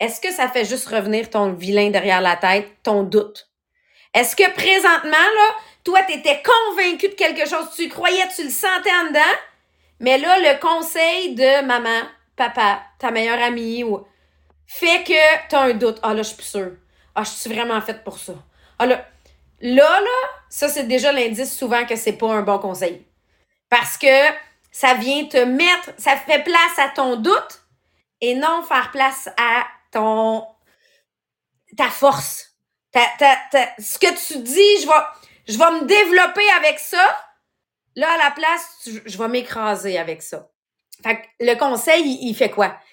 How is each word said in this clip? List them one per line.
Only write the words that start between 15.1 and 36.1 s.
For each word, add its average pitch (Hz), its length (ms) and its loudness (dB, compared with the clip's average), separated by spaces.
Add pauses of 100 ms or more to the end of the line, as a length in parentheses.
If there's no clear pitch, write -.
t'as 285 140 2
un 254 100 2
doute. « 220 300 -2
Ah, 220 100 -2
là, 214 60 -2
je 214 100 -6
suis - 80 -16
plus - 80 -20
sûre. 190 280 -10 (420)
Ah, 208 100 -4
je - 60 -8
suis - 200 -12
vraiment 226 300 -4
faite 214 240 -12
pour - 140 -14
ça. » - 160 -16 (440)
Ah, 240 60 0
là, 254 240 0 (520)
là, 285 400 6
là, 494 280 -2 (220)
ça, - 180 -4
c'est 294 160 -4
déjà 247 260 0
l'indice 247 460 -4
souvent 240 300 -2
que 240 100 -4
c'est 220 160 -4
pas 220 180 -4
un 214 120 -2
bon 196 160 0
conseil. 185 480 -6 (640)
Parce - 260 0
que 277 320 6 (420)
ça 262 220 2
vient 262 320 -2
te 294 140 -2
mettre, 311 580 0
ça 277 220 0
fait 294 260 -2
place 330 340 0
à 277 120 0
ton 262 260 -2
doute 233 460 -2 (580)
et 247 140 -2
non 320 280 -2
faire 254 280 -2
place 269 480 -2
à 233 280 0 (240)
ton, 220 560 -2 (1300)
ta 254 140 0
force. - 640 0 (420)
Ta, 240 140 4 (120)
ta, 269 200 6 (120)
ta, 254 180 0 (100)
ce - 200 -10
que 392 80 4
tu - 360 -4
dis, « 370 400 4
Je 285 40 -6
vais, 311 60 2 (540)
je 214 100 -8
vais 330 240 4
me 269 60 -6
développer 359 600 4 (120)